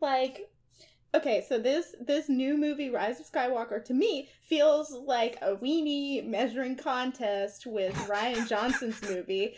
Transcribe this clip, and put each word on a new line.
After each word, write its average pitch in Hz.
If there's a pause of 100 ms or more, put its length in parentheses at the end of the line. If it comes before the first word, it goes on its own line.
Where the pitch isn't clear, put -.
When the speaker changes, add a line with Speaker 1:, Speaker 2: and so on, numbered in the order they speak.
Speaker 1:
like, 269 (680)
okay, 220
so 247
this, 269
this 285
new 269
movie, 294
Rise 226
of -
Skywalker, 233
to 254
me, 294 (140)
feels 302
like 247
a 196
weenie 277
measuring 247
contest 247
with 202
Speaker 2:
<laughs> 202
Speaker 1:
Rian 226
Johnson's 226
movie. 190